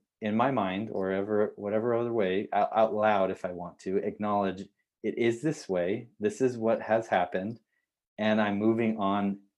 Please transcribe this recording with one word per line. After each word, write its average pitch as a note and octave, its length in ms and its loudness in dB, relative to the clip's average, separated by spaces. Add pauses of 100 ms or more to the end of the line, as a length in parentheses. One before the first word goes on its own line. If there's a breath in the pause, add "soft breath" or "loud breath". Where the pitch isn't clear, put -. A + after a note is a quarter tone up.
(200)
in G#2+ 160 -2
my B2+ 160 2
mind, G2+ 400 -2
or F#2+ 180 -2
ever, G#2 460 0
whatever G#2+ 380 -2
other A#2 180 -2
way, G2+ 400 0
out, G2+ 200 2
out A2 220 4
loud G#2 380 2
if - 120 -10
I F#2 60 -4
want F2 300 -10
to, F#2+ 160 -2
acknowledge G2+ 720 -2 (340)
it A2 160 -4
is A#2 240 2
this D#3 260 -2
way, F#2+ 400 -2 (100)
this G#2 220 0
is A#2+ 160 2
what A2 240 0
has A2 280 0
happened, F#2+ 520 -2 (580)
and G#2+ 220 2
I'm G2+ 180 0
moving A2 400 2
on G2 420 0 (160)